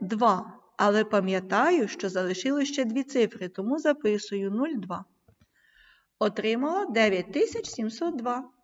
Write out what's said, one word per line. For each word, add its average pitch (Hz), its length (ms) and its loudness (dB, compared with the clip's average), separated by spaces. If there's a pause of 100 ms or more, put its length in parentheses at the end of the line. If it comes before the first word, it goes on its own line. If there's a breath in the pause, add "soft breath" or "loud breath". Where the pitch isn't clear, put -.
два. 208 560 0 (260)
Але 208 220 4
пам'ятаю, 202 840 2
що - 200 -6
залишилось 185 600 0
ще 277 160 -2
дві 226 180 0
цифри, 226 460 0
тому 208 300 -2
записую 208 720 0
нуль 277 260 -2
два. 180 280 -6 (1120 soft breath)
Отримала 233 680 0
дев'ять 208 460 2
тисяч 453 360 0
сімсот 247 480 -4
два. 247 340 -6 (140)